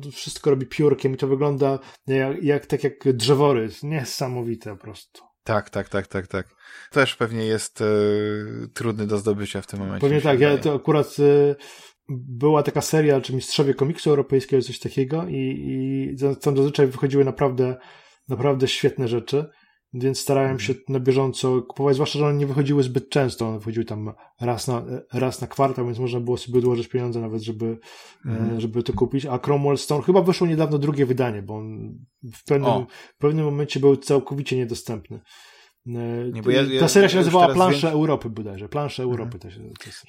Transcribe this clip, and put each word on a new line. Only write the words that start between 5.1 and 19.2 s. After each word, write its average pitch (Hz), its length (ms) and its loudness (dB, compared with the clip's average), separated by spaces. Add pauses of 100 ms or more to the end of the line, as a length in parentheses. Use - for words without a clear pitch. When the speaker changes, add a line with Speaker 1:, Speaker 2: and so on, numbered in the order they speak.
Speaker 2:
Tak, 107 260 -2
tak, 98 200 -6
tak, 98 180 -4
tak, 95 200 -6
tak. 95 200 -6 (440)
Też 135 240 2
pewnie 113 300 -2
jest, 110 360 -4
e, 110 40 0 (880)
trudny 110 340 -4
do 104 100 0
zdobycia 101 440 -2
w - 60 -14
tym 101 120 -10
momencie, 95 220 -6
Speaker 1:
Pewnie 143 140 2
Speaker 2:
mi 147 60 2
się 151 80 0
Speaker 1:
tak, 131 100 4
ja 147 100 6
Speaker 2:
wydaje. 139 140 0
Speaker 1:
to 151 120 0
akurat, 147 320 0 (120)
e, 143 360 6 (540)
była 135 540 2
taka 143 180 0
seria, 147 400 4
czy 131 140 -6
Mistrzowie 135 380 0
Komiksu 135 360 -2
Europejskiego, 135 540 2
coś - 160 -12
takiego 143 480 -2
i, 151 80 -6
i 135 840 -4
za-, 139 180 0
tam 139 220 0
zazwyczaj 143 300 4
wychodziły 135 380 2
naprawdę, 127 500 0 (540)
naprawdę 131 380 2
świetne 131 400 0
rzeczy, 120 420 -2 (440)